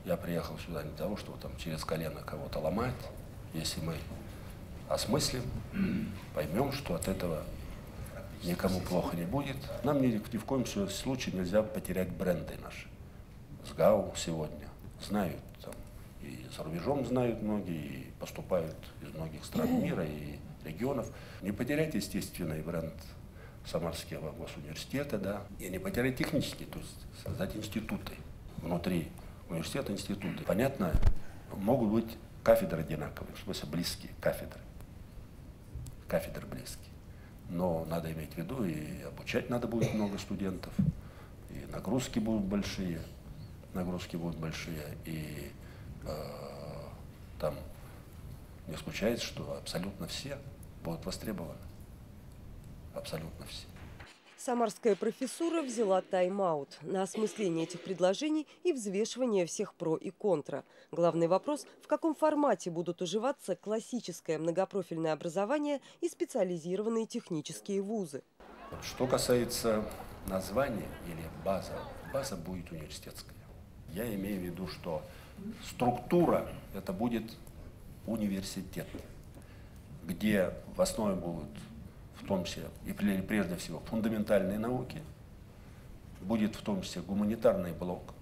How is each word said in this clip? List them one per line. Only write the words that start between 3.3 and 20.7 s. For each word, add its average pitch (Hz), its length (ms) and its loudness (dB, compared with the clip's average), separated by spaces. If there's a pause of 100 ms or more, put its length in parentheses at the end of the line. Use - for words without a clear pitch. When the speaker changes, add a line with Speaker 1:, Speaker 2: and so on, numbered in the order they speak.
Speaker 1:
Если - 260 -2
мы 156 160 -2 (920)
осмыслим, - 540 8 (920)
поймём, 87 380 4
что - 240 0
от 80 140 2
этого 85 340 2 (1000)
никому 90 340 2
плохо 87 380 2
не 85 80 0
будет. 135 320 0 (260)
Нам 143 180 4
ни, 131 60 8
ни 110 300 2
в 104 80 -2
коем 131 200 2
су-, 101 220 2
случае 127 480 -2
нельзя 92 300 6
потерять 92 440 0
бренды 85 540 0
наши. - 240 -8 (840)
сгау 92 480 8
сегодня 78 520 -4 (320)
знают 95 400 0 (220)
там, - 120 -10 (480)
и - 240 -10 (100)
за - 60 -6
рубежом 123 420 2
знают 120 380 4
многие, 92 420 0
и 65 340 -6
поступают 82 580 0 (260)
из - 120 -10
многих - 300 -6
стран 240 380 4
мира 120 240 2
и 73 320 -6 (260)
регионов. 113 460 0 (320)